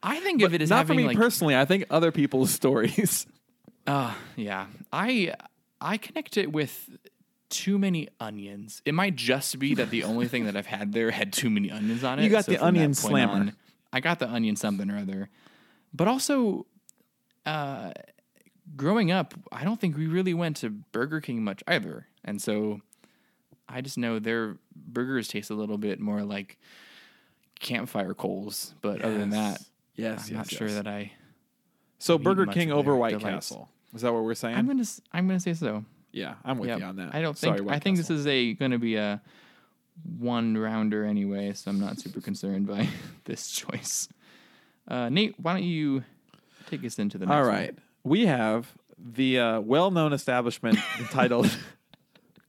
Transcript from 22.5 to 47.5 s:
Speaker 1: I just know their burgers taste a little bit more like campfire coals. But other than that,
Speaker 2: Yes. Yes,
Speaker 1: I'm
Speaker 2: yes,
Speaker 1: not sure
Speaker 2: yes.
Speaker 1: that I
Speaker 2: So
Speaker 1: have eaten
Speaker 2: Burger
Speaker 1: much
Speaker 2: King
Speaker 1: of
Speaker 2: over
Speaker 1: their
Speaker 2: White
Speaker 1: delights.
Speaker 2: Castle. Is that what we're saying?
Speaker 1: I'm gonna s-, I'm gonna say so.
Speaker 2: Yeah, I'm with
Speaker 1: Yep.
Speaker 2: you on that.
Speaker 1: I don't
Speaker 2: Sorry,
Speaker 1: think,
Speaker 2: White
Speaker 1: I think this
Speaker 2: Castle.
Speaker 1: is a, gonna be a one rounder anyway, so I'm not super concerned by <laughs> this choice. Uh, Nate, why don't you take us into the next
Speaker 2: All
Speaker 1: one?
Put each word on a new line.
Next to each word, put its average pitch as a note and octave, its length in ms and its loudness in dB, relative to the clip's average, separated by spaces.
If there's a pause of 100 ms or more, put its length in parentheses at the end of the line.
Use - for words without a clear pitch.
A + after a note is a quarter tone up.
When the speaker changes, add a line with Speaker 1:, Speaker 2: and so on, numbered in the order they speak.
Speaker 1:
I B2+ 140 -10
just C3+ 160 -8
know A#2 200 0
their A2+ 380 -2 (180)
burgers A#2+ 540 -4
taste G#2 220 -8
a A2 40 -4
little G#2+ 220 -4
bit G#2 240 -4
more G#2 220 -2
like G2+ 360 -8 (1000)
campfire G2+ 540 -4
coals. G2 680 -6
But G2+ 220 -4
other A2 160 0
than G2+ 120 -2
that, G#2 300 -2
Speaker 2:
Yes. - 60 -20 (280)
Yes, A2 360 -6
Speaker 1:
I'm - 60 -8
Speaker 2:
yes, - 20 -6
Speaker 1:
not - 120 -10
sure - 180 -6
Speaker 2:
yes. G#2 80 -4
Speaker 1:
that G2+ 120 -4
I G2+ 240 -8 (880)
Speaker 2:
So - 160 2
Speaker 1:
have D3+ 80 2
eaten E3+ 100 4
Speaker 2:
Burger F#3+ 140 4
Speaker 1:
much - 80 -4
Speaker 2:
King E3+ 160 2
Speaker 1:
of C#3+ 80 2
Speaker 2:
over C#3+ 140 4
Speaker 1:
their C3 40 6
Speaker 2:
White A2+ 220 2
Speaker 1:
delights. G2 320 -4
Speaker 2:
Castle. - 180 -16 (260)
Is A2 80 -12
that A#2+ 120 2
what A2+ 100 2
we're A2+ 100 0
saying? A#2 220 -4
Speaker 1:
I'm A3 100 2
gonna C4+ 140 2
s-, - 220 -4 (100)
I'm F3+ 140 0
gonna F#3+ 120 2
say F3 140 -2
so. A2 320 -4 (280)
Speaker 2:
Yeah, D2 220 -8 (100)
I'm B2+ 140 -2
with A2 120 -4
Speaker 1:
Yep. A2 80 -4
Speaker 2:
you F#2+ 80 -8
on F#2+ 100 -10
that. F2+ 180 -10
Speaker 1:
I D3+ 60 -2
don't D3+ 160 -2
Speaker 2:
Sorry, G#2 220 0
Speaker 1:
think, G2+ 100 -4
Speaker 2:
White C#3+ 80 0
Speaker 1:
I - 20 -2
think F#3+ 200 2
this E3 80 0
Speaker 2:
Castle. E3 140 0
Speaker 1:
is C#3+ 60 -2
a, B2+ 280 4
gonna B2+ 240 0
be A2+ 180 0
a G#2 240 0 (960)
one A#2 380 0
rounder G#2+ 480 0
anyway, G2+ 480 -2
so - 180 -8
I'm G2 80 0
not G2+ 200 -2
super - 240 -12
concerned G2 440 -2
by G2+ 220 0 (180)
<laughs> - 200 -18
this - 240 -8
choice. - 580 -6 (800)
Uh, B2 220 -2
Nate, G3 280 2
why E3 140 -2
don't F3+ 100 -2
you D3+ 400 -2 (640)
take D3 160 -8
us A#2 140 -8
into G2+ 200 -2
the F#2 80 -4
next A#2 100 2
Speaker 2:
All D3 60 4
Speaker 1:
one? B2 80 4